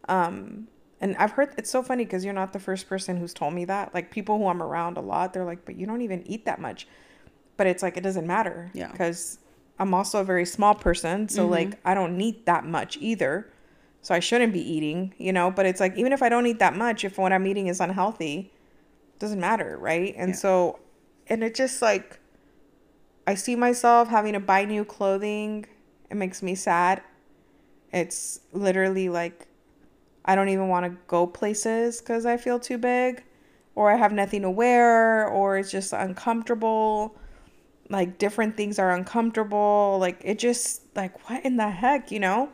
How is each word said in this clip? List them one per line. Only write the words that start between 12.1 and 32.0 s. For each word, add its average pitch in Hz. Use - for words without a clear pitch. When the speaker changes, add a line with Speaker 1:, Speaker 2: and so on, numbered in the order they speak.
Speaker 1:
need 220
that 170
much 160
either. 190
So -
I 175
shouldn't 226
be 175
eating, 156
you 185
know? 180
But 190
it's 185
like, 190
even 254
if 269
I 240
don't 240
eat 233
that 180
much, 226
if 190
what 190
I'm 190
eating 196
is 185
unhealthy, 180
doesn't 208
matter, 175
right? 165
And 185
Speaker 2:
Yeah. 185
Speaker 1:
so, 185
and 226
it 226
just, 254
like, 208
I 202
see 240
myself 240
having 214
to 202
buy 196
new 208
clothing. 208
It -
makes 185
me 185
sad. 185
It's -
literally, 190
like, 170
I 190
don't 196
even 190
wanna 180
go 175
places 226